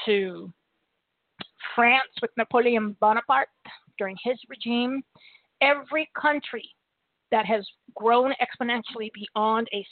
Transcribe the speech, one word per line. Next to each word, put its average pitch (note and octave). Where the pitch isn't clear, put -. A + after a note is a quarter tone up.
to F#3+
France B3
with A#3
Napoleon A#3
Bonaparte A#3
during F#3+
his A#3+
regime. B3
Every C#4+
country D4
that G#3+
has G3+
grown A#3+
exponentially A#3
beyond A3
a G3+